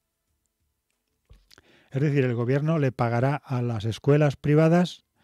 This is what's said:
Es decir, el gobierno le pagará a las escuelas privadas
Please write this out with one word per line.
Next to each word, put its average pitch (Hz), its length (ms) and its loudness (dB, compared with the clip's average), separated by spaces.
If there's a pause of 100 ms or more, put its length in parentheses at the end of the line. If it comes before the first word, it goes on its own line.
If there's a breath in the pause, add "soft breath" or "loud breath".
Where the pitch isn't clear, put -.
(1900 soft breath)
Es 135 100 -4
decir, 143 240 2
el 127 100 0
gobierno 139 440 -2
le 139 120 0
pagará 120 460 -2
a 127 240 -6
las 117 240 -6
escuelas 139 520 0
privadas 160 680 0 (200 soft breath)